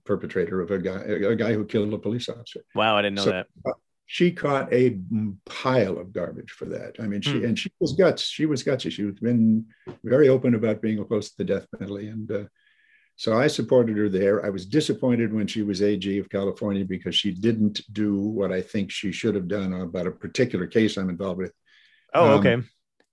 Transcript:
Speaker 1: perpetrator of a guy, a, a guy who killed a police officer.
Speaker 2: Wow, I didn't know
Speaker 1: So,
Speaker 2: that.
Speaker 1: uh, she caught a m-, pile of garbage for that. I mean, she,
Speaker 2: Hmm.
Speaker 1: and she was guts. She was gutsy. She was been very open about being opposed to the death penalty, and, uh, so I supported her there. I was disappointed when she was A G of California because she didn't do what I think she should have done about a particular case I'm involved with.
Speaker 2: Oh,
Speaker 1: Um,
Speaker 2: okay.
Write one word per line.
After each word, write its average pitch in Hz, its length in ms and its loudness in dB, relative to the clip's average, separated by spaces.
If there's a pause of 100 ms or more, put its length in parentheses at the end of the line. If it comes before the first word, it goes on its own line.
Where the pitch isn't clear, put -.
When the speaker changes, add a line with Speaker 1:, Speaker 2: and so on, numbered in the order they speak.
Speaker 1:
perpetrator 92 560 -2
of 85 100 -6
a 95 60 0
guy, 92 280 -4
a, 101 240 0
a 117 60 2
guy 110 180 0
who 104 120 -2
killed 107 280 0
a 104 40 -4
police 117 320 -6
officer. - 320 -14 (140)
Speaker 2:
Wow, 107 200 2
I 104 60 4
didn't 101 140 -2
know 98 100 -2
Speaker 1:
So, 101 60 4
Speaker 2:
that. 92 160 -6 (180)
Speaker 1:
uh, 127 60 -2 (340)
she 175 260 2
caught 139 400 -2
a 123 160 6
m-, 104 580 -2
pile 120 520 0
of 95 160 -12
garbage 82 380 -8
for - 140 -14
that. - 340 -10
I 110 80 -6
mean, 101 140 -4
she, 143 180 -2
Speaker 2:
Hmm. 120 60 0
Speaker 1:
and 113 140 0
she - 200 -8
was 160 140 0
guts. 165 300 4
She - 220 -2
was 143 180 -2
gutsy. 135 280 -2
She 101 120 -6
was 101 120 -4
been 113 500 4 (380)
very 131 260 6
open 127 240 4
about 107 300 0
being 107 160 0
opposed 104 320 -4
to - 80 -16
the 98 60 -2
death 95 200 -2 (140)
penalty, 101 300 -10
and, 107 220 -10
uh, 104 120 -4 (760)
so 110 200 0
I 135 100 4
supported 120 500 2
her 104 120 2
there. 98 340 2
I 104 60 -2
was 95 160 -6
disappointed 120 680 2
when 107 140 0
she 110 160 -4
was 101 220 -2
A 104 120 2
G 98 220 -2
of 95 120 -4
California 98 540 -2
because 92 300 -6
she - 180 0
didn't 107 500 0 (120)
do 104 240 0
what 101 340 -2
I 92 100 0
think 98 280 -4
she - 220 -6
should 101 240 -2
have 90 120 -2
done 95 260 -2
about 90 340 -4
a 92 40 -2
particular 95 540 -2
case 107 320 2
I'm 92 120 -2
involved 90 280 -6
with. 92 160 -8 (640)
Speaker 2:
Oh, 156 180 8
Speaker 1:
Um, 104 60 6
Speaker 2:
okay. 117 280 4 (460)